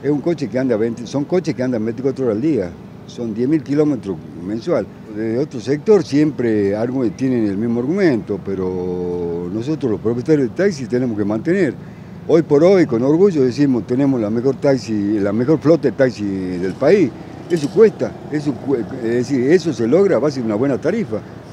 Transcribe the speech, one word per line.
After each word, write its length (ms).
Es 80
un 100
coche 260
que 120
anda 180
veinte, 300
son 180
coches 300
que 80
andan 200
veinticuatro 420
horas 100
al 80
día, 260
son 260
diez 160
mil 140
kilómetros 540
mensual. 400
De 240
otro 200
sector 440
siempre 720
algo 360
tienen 360
el 100
mismo 220
argumento, 680
pero 1040
nosotros 420
los 80
propietarios 480
de 60
taxi 300
tenemos 320
que 80
mantener. 480
Hoy 160
por 200
hoy, 220
con 160
orgullo, 420
decimos, 440
"Tenemos 340
la 80
mejor 280
taxi, 640
la 140
mejor 240
flota 320
de 40
taxi 300
del 500
país". 360
Eso 200
cuesta, 420
eso 220
cue-, 320
es 300
decir, 220
eso 240
se 140
logra 300
a 20
base 200
de 60
una 80
buena 240
tarifa. 400